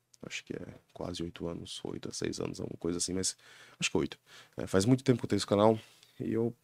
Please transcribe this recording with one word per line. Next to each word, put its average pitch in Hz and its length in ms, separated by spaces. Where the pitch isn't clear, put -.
Acho - 180
que - 100
é - 120
quase 87 300
oito 85 260
anos, 87 360
oito - 240
a - 40
seis - 280
anos, 50 200
alguma - 180
coisa 87 200
assim, - 140
mas 92 240
acho - 120
que - 60
oito. - 220
É, 58 100
faz 95 180
muito 127 180
tempo 120 160
que - 60
eu - 40
tenho 101 100
esse - 80
canal 107 320
e - 120
eu 117 320